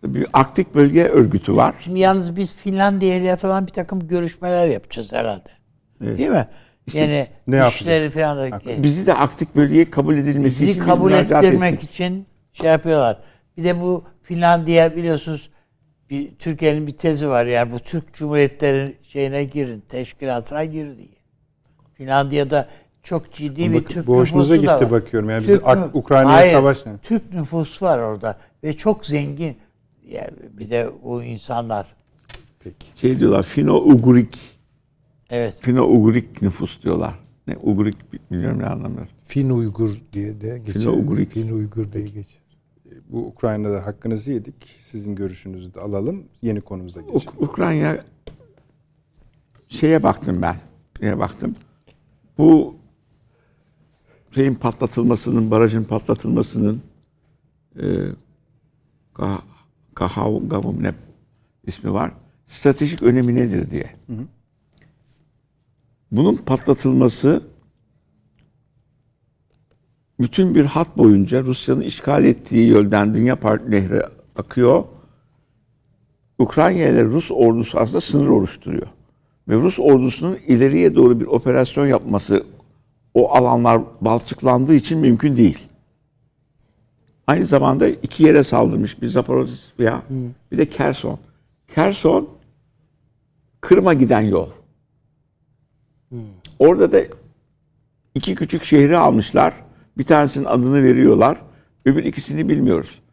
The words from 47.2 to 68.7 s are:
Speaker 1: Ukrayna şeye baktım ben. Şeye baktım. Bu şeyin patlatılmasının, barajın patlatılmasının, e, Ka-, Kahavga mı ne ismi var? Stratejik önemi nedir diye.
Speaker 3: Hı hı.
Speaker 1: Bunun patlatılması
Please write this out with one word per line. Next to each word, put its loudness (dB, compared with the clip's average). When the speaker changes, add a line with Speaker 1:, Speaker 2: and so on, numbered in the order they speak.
Speaker 1:
Ukrayna -4
şeye 0
baktım -2
ben. -4
Şeye -4
baktım. -6
Bu 4
şeyin 2
patlatılmasının, -2
barajın 2
patlatılmasının, -4
e, -10
Ka-, -6
Kahavga -6
mı -6
ne -4
ismi -10
var? -4
Stratejik -2
önemi 2
nedir -2
diye. -8
Speaker 3:
Hı -12
hı. -12
Speaker 1:
Bunun 2
patlatılması 0